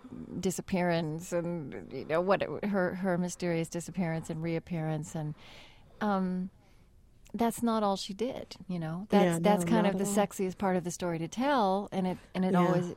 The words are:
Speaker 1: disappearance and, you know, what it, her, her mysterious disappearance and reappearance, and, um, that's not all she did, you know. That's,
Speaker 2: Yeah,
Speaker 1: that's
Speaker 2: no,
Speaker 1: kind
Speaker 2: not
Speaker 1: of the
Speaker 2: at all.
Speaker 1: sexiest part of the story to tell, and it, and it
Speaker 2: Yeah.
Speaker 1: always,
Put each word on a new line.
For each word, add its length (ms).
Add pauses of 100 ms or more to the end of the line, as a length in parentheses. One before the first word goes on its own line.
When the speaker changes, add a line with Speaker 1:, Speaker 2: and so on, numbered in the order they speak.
(400)
Speaker 1:
disappearance 960
and, 580
you 140
know, 160
what 180
it, 240
her, 300
her 240
mysterious 500
disappearance 640
and 120
reappearance, 720
and, 200 (640)
um, 480 (840)
that's 280
not 200
all 140
she 180
did, 420 (100)
you 120
know. 320
That's, 140
Speaker 2:
Yeah, 180
Speaker 1:
that's 240
Speaker 2:
no, 40
Speaker 1:
kind 140
Speaker 2:
not 80
Speaker 1:
of 60
the 120
Speaker 2:
at 80
all. 80
Speaker 1:
sexiest 300
part 200
of 80
the 60
story 280
to 100
tell, 640
and 140
it, 120 (160)
and 120
it 80
Speaker 2:
Yeah. 120
Speaker 1:
always, 300